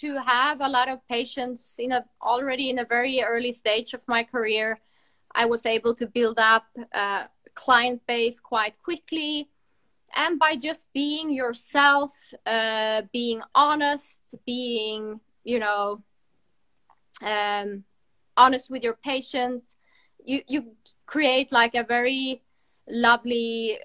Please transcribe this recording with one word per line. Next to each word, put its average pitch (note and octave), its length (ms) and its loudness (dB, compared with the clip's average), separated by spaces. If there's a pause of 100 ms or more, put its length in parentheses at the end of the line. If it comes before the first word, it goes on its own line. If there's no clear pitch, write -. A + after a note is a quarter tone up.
to C#4+ 180 -6
have B3+ 400 2
a C#4 80 0
lot B3+ 200 2
of C4 100 -6 (100)
patients B3 680 -6
in B3 120 -4
a, B3 140 0 (180)
already C4 480 -2
in B3+ 80 -2
a A#3+ 60 -2
very B3+ 380 0
early A#3 300 -2
stage A3+ 420 -2
of A#3+ 120 -12
my A#3 160 2
career. A3 560 -2 (560)
I A#3+ 120 2
was A#3 200 -2
able A3+ 300 0
to A#3 100 -6
build A#3 320 0
up A3 280 4 (260)
a G3+ 360 -2 (260)
client B3 520 2
base A#3+ 320 0
quite G#3+ 420 -2
quickly. D4+ 680 -6 (680)
And D4+ 260 0
by D#4 160 2
just D#4 360 -8
being D4+ 380 -2
yourself, C#4 800 2 (340)
uh, A3 580 0 (100)
being A#3 300 -2 (120)
honest, D4 640 2 (260)
being, A3 760 -6 (240)
you B3 160 -2
know, G#3 420 -2 (1200)
um, G#3 600 -4 (520)
honest B3+ 340 6
with C4 120 -8
your A3+ 120 -2
patients, B3+ 800 -6 (500)
you, C4+ 240 -4
you B3 240 -4 (340)
create, C4+ 460 2
like, A#3 240 4
a A#3+ 80 0
very C4 580 -2 (460)
lovely A#3 960 0